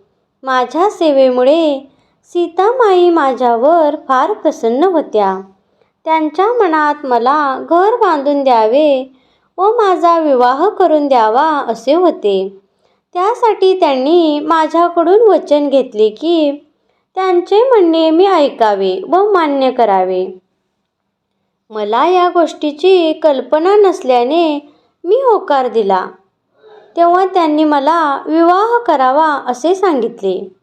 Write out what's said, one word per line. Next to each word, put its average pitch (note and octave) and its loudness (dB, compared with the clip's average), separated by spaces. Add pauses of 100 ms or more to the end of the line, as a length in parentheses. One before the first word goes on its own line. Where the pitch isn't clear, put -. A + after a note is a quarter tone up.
(440)
माझ्या C4 -2
सेवेमुळे C#4 0 (320)
सीतामाई F#4 0
माझ्यावर C#4+ 0 (120)
फार C4+ 0
प्रसन्न C4+ -2
होत्या. G#3+ -2 (640)
त्यांच्या D#4+ -2
मनात D#4 -2
मला C4 -2
घर F#4+ 2
बांधून D4 0
द्यावे C4 0 (420)
व F#4 0
माझा F4+ 0
विवाह C#4 0
करून D#4 0
द्यावा B3 2
असे C#4 -2
होते. G3+ -2 (520)
त्यासाठी F#4+ 0
त्यांनी D4+ 0
माझ्याकडून E4 0
वचन D4 0
घेतले B3+ 0
की D4+ -2 (640)
त्यांचे F#4 0
म्हणणे E4 2
मी E4 4
ऐकावे G#3+ 0
व G4+ 2
मान्य C#4+ 0
करावे. F#3+ -2 (1300)
मला G#3+ -2
या F4+ 2
गोष्टीची E4 0
कल्पना D#4 0
नसल्याने D4 0 (300)
मी F4+ 0
होकार F#4+ 0
दिला. G3 -2 (880)
तेव्हा F4 2
त्यांनी D#4+ 0
मला D4 0
विवाह F#4 0
करावा C#4+ 2
असे C#4 -4
सांगितले. A3+ -4 (120)